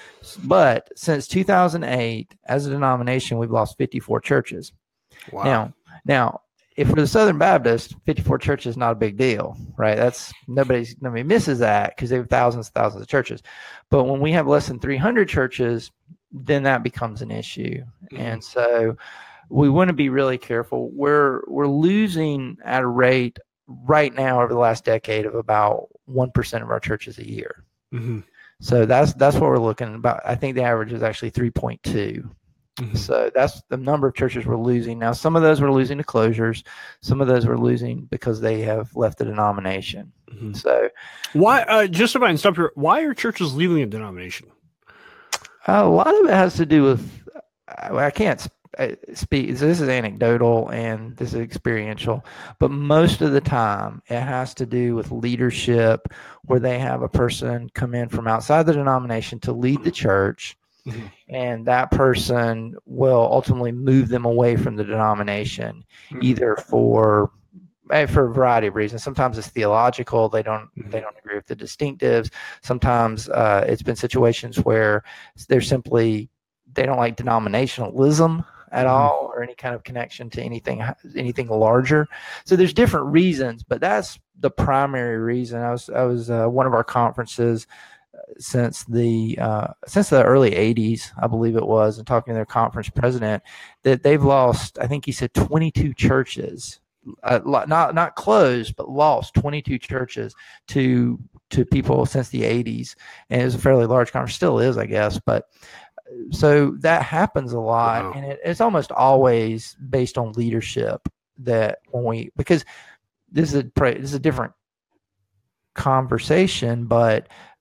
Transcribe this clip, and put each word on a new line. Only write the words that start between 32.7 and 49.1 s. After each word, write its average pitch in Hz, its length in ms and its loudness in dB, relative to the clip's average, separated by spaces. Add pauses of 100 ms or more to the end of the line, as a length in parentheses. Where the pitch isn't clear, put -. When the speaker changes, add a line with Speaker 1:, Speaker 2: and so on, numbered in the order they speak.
Speaker 2:
Mm-hmm. 113 180 -6
Speaker 1:
So 113 360 -2
that's 131 360 0
the 127 80 -6
number 139 320 0
of - 80 -6
churches 123 300 -4
we're 117 100 -2
losing. 117 420 -2
Now, 117 140 -2
some 160 240 0
of 165 60 4
those 156 180 4
we're 143 100 2
losing 135 280 2
to 147 40 -6
closures. 113 640 0 (380)
Some 127 180 0
of 135 80 2
those 123 180 4
we're 120 100 2
losing 120 500 0
because 117 340 -4
they 110 220 0
have 110 340 -4
left 110 220 0
the 117 60 -4
denomination. 104 880 -4 (220)
Speaker 2:
Mm-hmm. 107 220 -12
Speaker 1:
So 117 340 0 (460)
Speaker 2:
Why, 220 280 4
uh, 214 240 2
just 190 300 2
if 247 60 -2
I 233 60 4
can 165 80 2
stop 170 200 2
here, 170 180 0
why 170 280 2
are 294 120 -2
churches 175 400 -4
leaving 165 280 2
a 120 40 -2
denomination? 98 640 -12 (1200)
Speaker 1:
A 202 180 4
lot 175 220 4
of 403 180 6
it 247 60 4
has 185 240 4
to 165 100 0
do 151 160 6
with, 135 400 2 (460)
I, - 260 -10
I 143 160 0
can't 196 320 0
sp-, - 100 -12 (240)
uh, 131 120 -2 (260)